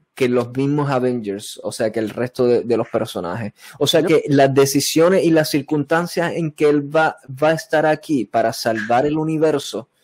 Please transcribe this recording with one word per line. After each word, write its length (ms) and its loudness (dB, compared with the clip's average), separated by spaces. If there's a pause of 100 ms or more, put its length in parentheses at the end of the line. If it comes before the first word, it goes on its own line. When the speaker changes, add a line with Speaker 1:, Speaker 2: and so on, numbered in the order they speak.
(140)
Speaker 1:
que 140 0
los 280 0
mismos 340 0
Avengers, 720 -4
o 100 -8
sea, 200 -2
que 80 -4
el 100 -4
resto 360 -2
de, 160 2
de 140 0
los 120 -2
personajes. 640 -6 (260)
O 80 0
sea, 140 4
Speaker 2:
Yep. 80 0
Speaker 1:
que 200 4
las 240 4
decisiones 720 2
y 60 2
las 200 2
circunstancias 840 -2
en 180 -4
que 160 2
él 260 0
va, 220 2 (260)
va 80 4
a 40 2
estar 320 0
aquí 380 0
para 280 0
salvar 540 0
el 120 0
universo, 680 -2 (160)